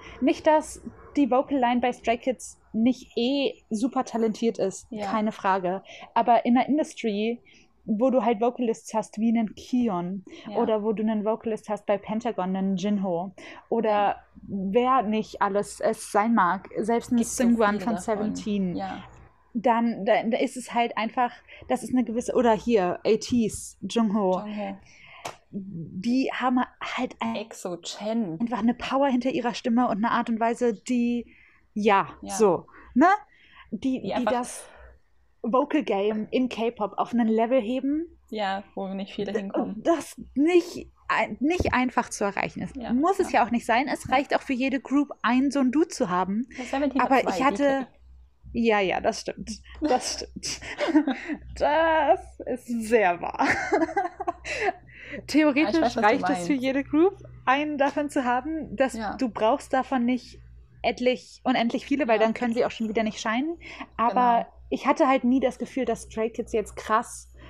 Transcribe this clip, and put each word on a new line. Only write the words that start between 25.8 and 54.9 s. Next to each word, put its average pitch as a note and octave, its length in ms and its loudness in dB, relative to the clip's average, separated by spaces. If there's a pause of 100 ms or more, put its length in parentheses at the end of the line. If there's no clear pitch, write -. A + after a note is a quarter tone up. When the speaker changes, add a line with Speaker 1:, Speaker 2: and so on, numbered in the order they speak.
Speaker 1:
haben B3 260 0 (220)
halt - 380 -6
ein A3+ 160 -4
Speaker 2:
Exo G3 420 -8
Chen. G#3 640 -4
Speaker 1:
einfach A#3 200 -2
eine A#3 140 4
Power C4+ 340 0
hinter B3+ 220 2
ihrer A#3 240 -2
Stimme B3 340 2
und G#3+ 100 0
eine A3 140 0
Art A#3 180 0
und A3+ 100 0
Weise, A#3 340 2
die, A#3+ 540 -2 (460)
ja, G3+ 340 4 (140)
Speaker 2:
Ja. G3 120 -10
Speaker 1:
so, F#3+ 320 4 (300)
ne? C4 100 8 (640)
Die, C4 280 -2
Speaker 2:
Die - 80 -14
Speaker 1:
die G3 80 -4
Speaker 2:
einfach A#3+ 160 0
Speaker 1:
das - 360 -4 (760)
Vocal C4 400 2
Game G#3+ 480 0
in B3+ 180 0
K-Pop A3 480 -4
auf - 160 -2
einen A#3 140 4
Level A3+ 340 4
heben. C4+ 460 -2 (220)
Speaker 2:
Ja, G3+ 340 -4 (100)
wo G3 140 -6
nicht G3 260 -8
viele G3+ 200 -4
Speaker 1:
D-, A3 80 -2
Speaker 2:
hinkommen. G3+ 420 -6
Speaker 1:
das - 360 0 (140)
nicht E4 560 2 (180)
ein-, - 320 0
nicht E4+ 340 0
einfach B3 360 0
zu - 140 -4
erreichen - 400 -4
ist. F#3 120 -10
Speaker 2:
Ja, A#3 180 -6
Speaker 1:
Muss E4+ 260 2
es F4 120 0
Speaker 2:
ja. B3 100 4
Speaker 1:
ja A#3+ 40 4
auch A#3 60 -4
nicht A#3 160 0
sein. B3 200 2
Es - 200 -6
Speaker 2:
Ja. C4 80 0
Speaker 1:
reicht C#4+ 200 2
auch - 60 0
für - 120 -4
jede C4 260 0
Group C#4+ 320 0 (100)
ein, B3+ 300 2
so C#4 80 0
ein B3+ 120 4
Dude D4+ 180 2
zu A#3 200 -2
haben. F#3+ 380 -2 (100)
Speaker 2:
Ja, B3+ 60 -8
Seventeen C4+ 380 0
hat B3+ 100 2
Speaker 1:
Aber B3+ 100 4
Speaker 2:
zwei, F3+ 160 0
Speaker 1:
ich B3 60 0
hatte C#4+ 200 2
Speaker 2:
D C4+ 200 2
K. - 40 -16 (680)
Speaker 1:
Ja, A3+ 240 2
ja, F3+ 220 0
das - 200 -2
stimmt. - 280 -10 (320)
Das C#4 320 0
Speaker 2:
<laughs> - 20 -10
Speaker 1:
stimmt. - 460 -10 (1000)
Das D#4+ 600 4 (260)
ist - 220 -6 (200)
sehr G3 340 4
wahr. - 260 -2
<laughs> - 1800 -4